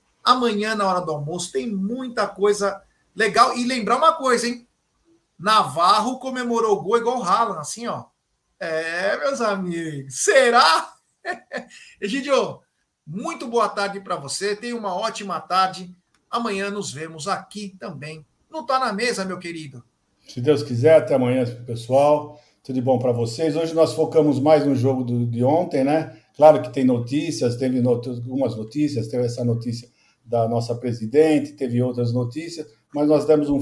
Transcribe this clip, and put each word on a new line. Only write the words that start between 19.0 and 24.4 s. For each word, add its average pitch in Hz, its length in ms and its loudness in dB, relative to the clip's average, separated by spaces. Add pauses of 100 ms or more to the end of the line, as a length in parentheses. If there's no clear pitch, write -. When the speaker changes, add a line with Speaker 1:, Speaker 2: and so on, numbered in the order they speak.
Speaker 1:
meu 185 140 -8
querido. 156 440 -12 (440)
Speaker 2:
Se - 140 -10
Deus 143 220 2
quiser, 139 340 6
até 147 180 2
amanhã, 127 300 2 (200)
pessoal. 135 720 2 (240)
Tudo 131 120 -6
de 131 60 -2
bom 123 160 2
pra 123 140 0
vocês. 120 440 -2
Hoje 160 200 -2
nós 160 180 4
focamos 151 460 2
mais 147 260 6